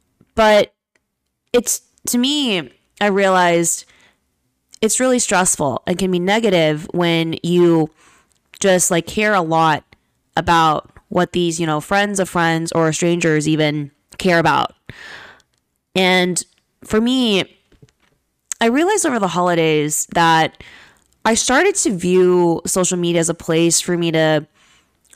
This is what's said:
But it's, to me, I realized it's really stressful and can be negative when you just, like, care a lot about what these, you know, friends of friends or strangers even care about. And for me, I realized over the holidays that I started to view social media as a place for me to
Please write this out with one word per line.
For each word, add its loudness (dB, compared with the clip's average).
But 2
it's, -2
to -4
me, -2
I 0
realized 2
it's 0
really 2
stressful -2
and -2
can -2
be 0
negative 0
when 0
you 4
just, 2
like, -2
care -2
a 0
lot 0
about 0
what -2
these, -2
you -2
know, -2
friends -2
of -2
friends -2
or 0
strangers 0
even -2
care 2
about. 0
And 0
for 0
me, 0
I 0
realized 0
over -2
the -2
holidays 0
that 0
I 2
started 0
to -2
view 2
social -2
media 0
as -2
a -4
place 0
for -4
me -2
to 0